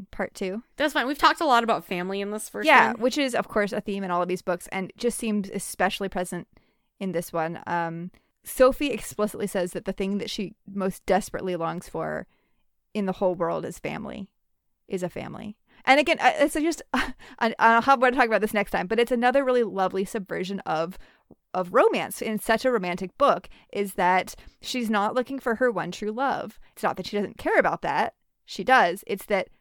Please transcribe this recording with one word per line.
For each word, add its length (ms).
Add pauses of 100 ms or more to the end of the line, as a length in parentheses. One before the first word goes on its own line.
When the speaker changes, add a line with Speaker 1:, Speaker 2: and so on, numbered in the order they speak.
(100)
Speaker 1:
Part 240
two? 300 (120)
Speaker 2:
That's 180
fine. 120
We've 100
talked 240
a 60
lot 160
about 220
family 360
in 120
this 160
first 180
Speaker 1:
Yeah, 260
Speaker 2:
one. 80
Speaker 1:
which 180
is, 180
of 100
course, 260
a 80
theme 220
in 80
all 120
of 60
these 140
books 300
and 240
just 200
seems 340
especially 580
present 400 (500)
in 140
this 200
one. 360
Um, 420 (320)
Sophie 480
explicitly 560
says 260
that 120
the 80
thing 260
that 120
she 240 (140)
most 380
desperately 480
longs 340
for 380 (680)
in 120
the 60
whole 240
world 280
is 140
family, 500 (600)
is 160
a 40
family. 480 (280)
And 160
again, 200
I, 120
it's 220
just, 340
<laughs> 40
I, 680
I'll 220
have, 200
wanna 140
talk 100
about 140
this 140
next 180
time, 160
but 100
it's 140
another 320
really 180
lovely 420
subversion 560
of, 380 (560)
of 200
romance 480
in 160
such 260
a 80
romantic 460
book, 300 (240)
is 220
that 400 (260)
she's 300
not 240
looking 240
for 180
her 140
one 220
true 200
love. 460 (140)
It's 100
not 140
that 100
she 100
doesn't 220
care 200
about 240
that. 320 (300)
She 200
does. 420
It's 200
that 220 (120)